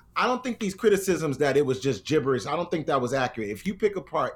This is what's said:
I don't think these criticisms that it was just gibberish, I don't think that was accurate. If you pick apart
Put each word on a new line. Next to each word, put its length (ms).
I 100
don't 160
think 160
these 160
criticisms 640
that 180
it 80
was 160
just 260
gibberish, 400
I 100
don't 140
think 180
that 120
was 140
accurate. 360
If 160
you 80
pick 220
apart 400